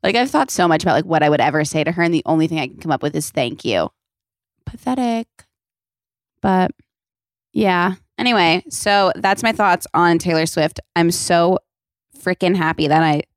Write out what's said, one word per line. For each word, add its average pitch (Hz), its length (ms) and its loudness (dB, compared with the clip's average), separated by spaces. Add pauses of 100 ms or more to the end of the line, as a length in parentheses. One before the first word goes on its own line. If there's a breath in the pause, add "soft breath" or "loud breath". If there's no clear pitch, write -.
Like, 196 140 -2
I've 247 160 0
thought 294 180 0
so 180 180 0
much 160 140 2
about, 175 140 0
like, 156 100 0
what 165 160 0
I 147 80 4
would 147 100 2
ever 151 240 0
say 151 200 -2
to 160 80 -2
her, 175 100 -2
and 170 120 0
the 160 120 0
only 160 220 2
thing 160 120 -4
I 131 80 -6
can - 100 -16
come 160 140 -6
up 135 120 -2
with 147 120 -4
is 156 140 -6
"thank 120 340 -6
you." 92 280 -2 (760)
Pathetic. 240 640 -4 (1120)
But, 185 300 0 (840)
yeah. 185 420 0 (220)
Anyway, 185 520 2
so 202 460 0
that's 202 280 -2
my 226 80 2
thoughts 196 420 0
on 170 240 4
Taylor 165 300 0
Swift. 151 320 -2 (160)
I'm 170 160 2
so 175 480 0 (580)
freaking 180 380 -2
happy 160 320 -2
that 160 160 4
I 151 200 0 (140)